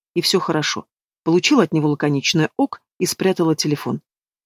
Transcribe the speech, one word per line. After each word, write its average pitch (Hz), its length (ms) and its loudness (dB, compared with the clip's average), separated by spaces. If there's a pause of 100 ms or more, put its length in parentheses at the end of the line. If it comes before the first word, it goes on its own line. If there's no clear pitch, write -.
(140)
и 175 60 -2
всё 185 200 0
хорошо. - 440 -4 (400)
Получила 180 380 4
от 156 100 0
него 151 160 2
лаконичное 147 680 0
"ок" - 260 -2 (160)
и 180 80 -2
спрятала 175 500 0
телефон. 143 460 -4 (440)